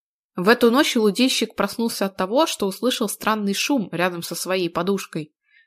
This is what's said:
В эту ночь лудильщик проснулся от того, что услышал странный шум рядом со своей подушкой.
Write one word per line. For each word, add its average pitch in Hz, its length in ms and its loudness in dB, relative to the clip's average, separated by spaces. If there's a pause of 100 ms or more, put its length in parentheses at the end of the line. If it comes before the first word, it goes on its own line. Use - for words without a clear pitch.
(340)
В 180 140 0
эту 240 220 6
ночь 277 260 2
лудильщик 226 580 2
проснулся 214 520 -2
от 196 100 -10
того, 233 300 0
что - 200 -4
услышал 214 420 -2
странный 208 460 -2
шум 240 380 0
рядом 170 300 -2
со - 120 -10
своей 180 360 -2
подушкой. 175 640 -4 (320)